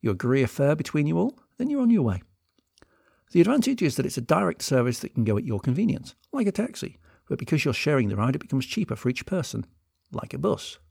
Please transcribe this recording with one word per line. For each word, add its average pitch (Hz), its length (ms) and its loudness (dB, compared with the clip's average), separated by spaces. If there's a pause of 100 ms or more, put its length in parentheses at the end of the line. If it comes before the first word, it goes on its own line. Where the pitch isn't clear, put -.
You 113 80 0
agree 123 320 2
a 120 60 2
fare 147 280 2
between 147 300 -2
you 165 140 2
all, 247 180 0 (220)
then 254 100 -2
you're 285 120 0
on 240 100 4
your 214 100 6
way. 98 220 0 (1080)
The 175 100 6
advantage 247 420 2
is 143 120 0
that - 120 -2
it's - 100 -6
a 127 40 -4
direct 170 420 0
service 123 360 2
that - 140 -12
can 120 100 0
go 104 140 2
at - 60 -2
your 107 160 -4
convenience, 160 560 -2 (180)
like 254 140 0
a 190 40 0
taxi, - 460 -6 (300)
but - 100 -4
because - 260 0
you're 131 120 0
sharing 131 340 2
the 101 60 -2
ride, 117 200 2
it 151 60 -6
becomes 131 240 -2
cheaper - 300 -4
for 123 120 -4
each 123 200 -4
person, 135 400 -4 (440)
like - 220 -10
a 131 60 -8
bus. 143 400 -4 (120)